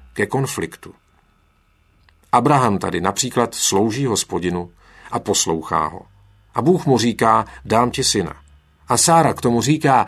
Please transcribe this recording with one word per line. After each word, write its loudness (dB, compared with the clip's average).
ke -2
konfliktu. -8
Abraham 4
tady -4
například -2
slouží 0
Hospodinu -4
a -4
poslouchá -2
ho. -12
A -4
Bůh 2
mu 4
říká: 2
„Dám 2
ti -6
syna.“ -2
A 0
Sára 4
k -12
tomu 0
říká: 2